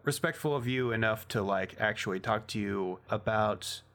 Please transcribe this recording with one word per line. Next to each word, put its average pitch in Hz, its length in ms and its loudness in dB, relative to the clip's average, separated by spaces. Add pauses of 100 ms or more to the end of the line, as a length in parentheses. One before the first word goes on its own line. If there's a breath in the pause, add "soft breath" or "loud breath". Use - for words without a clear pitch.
respectful 151 500 0
of 123 120 -2
you 127 260 2
enough 110 360 2
to, 107 140 0
like, 95 380 0
actually 104 400 0
talk 107 280 0
to 110 120 -4
you 98 400 -2 (100)
about 107 680 0 (140)